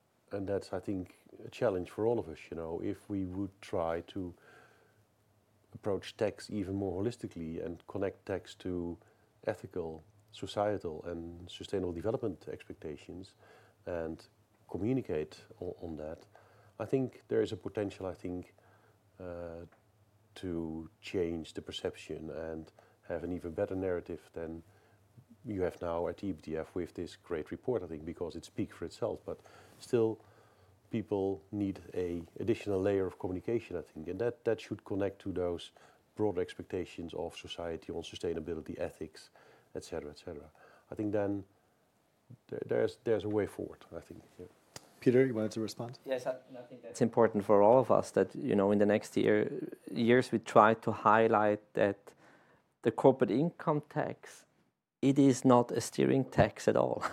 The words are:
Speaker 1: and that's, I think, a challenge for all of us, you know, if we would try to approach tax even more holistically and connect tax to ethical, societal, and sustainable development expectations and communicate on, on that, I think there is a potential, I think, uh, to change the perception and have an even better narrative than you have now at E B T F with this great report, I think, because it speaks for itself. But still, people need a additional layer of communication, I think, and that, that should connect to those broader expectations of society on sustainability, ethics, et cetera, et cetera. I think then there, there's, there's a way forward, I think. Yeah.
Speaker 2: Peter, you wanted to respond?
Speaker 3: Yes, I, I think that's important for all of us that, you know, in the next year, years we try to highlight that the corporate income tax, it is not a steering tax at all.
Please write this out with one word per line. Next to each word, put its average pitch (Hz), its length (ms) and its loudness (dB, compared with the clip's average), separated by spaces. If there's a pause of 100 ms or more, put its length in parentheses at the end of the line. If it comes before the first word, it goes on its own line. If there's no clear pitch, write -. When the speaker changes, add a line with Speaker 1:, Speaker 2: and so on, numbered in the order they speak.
(320)
Speaker 1:
and 101 160 -4
that's, 98 240 -4
I 95 80 -4
think, 92 340 -6 (320)
a - 40 -16
challenge 92 400 0
for 107 160 -2
all 117 120 2
of 82 100 -6
us, 76 100 -12 (120)
you - 60 -8
know, 82 260 -6
if 98 140 -4 (120)
we 98 180 -4
would 95 240 -4 (100)
try 85 480 -2
to 90 240 -8 (1400)
approach 98 420 -4
tax - 340 -2
even 98 240 -4
more 98 280 -2
holistically 85 600 -6
and 85 220 -8
connect 98 380 -6
tax 90 300 -6
to 87 420 -6 (500)
ethical, 82 560 -6 (300)
societal, 95 760 -4
and 85 420 -10
sustainable 90 440 -4
development 92 580 -4
expectations - 840 -12 (520)
and 82 380 -6 (460)
communicate 107 640 -2 (240)
on, 90 120 -6 (100)
on 82 140 -8
that, 76 220 -10 (600)
I 113 40 -6
think 127 440 -2
there 113 140 2
is 101 100 -2
a 110 40 -6
potential, 98 500 -6
I 90 80 -6
think, 90 400 -8 (640)
uh, 87 460 -10 (720)
to 82 520 -6 (120)
change 85 540 -2
the - 80 -10
perception - 680 -8 (200)
and 80 220 -10 (360)
have 82 160 -4
an 87 80 -4
even 87 200 -6
better 95 220 -2
narrative 87 460 -4 (140)
than 82 280 -8 (800)
you 101 180 -4
have 85 180 -2
now 85 280 -2
at 85 160 -8
E 98 80 -2
B 80 100 -10
T 78 140 -6
F 78 180 -6
with 85 200 -6
this 85 220 -8
great - 340 -6
report, 113 320 -4
I 90 40 -10
think, 78 180 -10
because 82 300 -8
it 82 100 -12
speaks - 320 -6
for - 80 -8
itself. 90 400 -6
But - 140 -8 (400)
still, 113 400 2 (720)
people 98 500 -2 (120)
need 98 260 -2 (160)
a 87 260 -2 (200)
additional 98 400 0
layer 98 260 2
of 87 120 -8
communication, 92 580 -4
I 80 60 -6
think, - 260 -12
and 95 100 -6
that, 117 260 -4
that 113 160 2
should - 240 -8
connect 98 380 -2
to 98 100 -4
those 87 380 -2 (460)
broader 101 240 0
expectations 87 720 -6
of 82 220 -6
society 85 560 -8
on 85 100 -6
sustainability, 82 760 -6
ethics, - 520 -8 (440)
et - 100 -10
cetera, 73 260 -8
et 76 80 -18
cetera. 73 300 -14 (420)
I - 60 -10
think 104 160 -2
then 101 320 0 (1040)
there, - 180 -8
there's, 117 380 0
there's 107 200 0
a 107 40 -4
way 104 180 2
forward, - 320 -10 (180)
I 85 40 -10
think. 82 220 -18 (160)
Yeah. 90 80 -14 (520)
Speaker 2:
Peter, 127 260 6
you 131 100 0
wanted 107 180 0
to 117 80 -6
respond? 120 440 -8
Speaker 3:
Yes, 131 220 -4
I, 135 40 0
I 127 380 -12
think 127 140 -18
that's - 180 -14
important 110 440 4
for 101 180 8
all 113 160 10
of 110 140 4
us 101 200 4
that, 95 220 2
you - 220 0
know, 101 160 6
in 104 60 4
the 104 80 4
next 104 300 0
year, 107 320 4 (440)
years 123 400 4
we 113 80 2
try 110 340 8
to - 160 -2
highlight 107 720 6 (140)
that 104 220 2 (840)
the 120 80 4
corporate 131 400 6
income 151 580 0
tax, - 560 -6 (580)
it 135 160 6
is 139 260 6
not 123 260 10
a - 100 0
steering 131 440 4
tax - 420 2
at - 100 6
all. - 360 2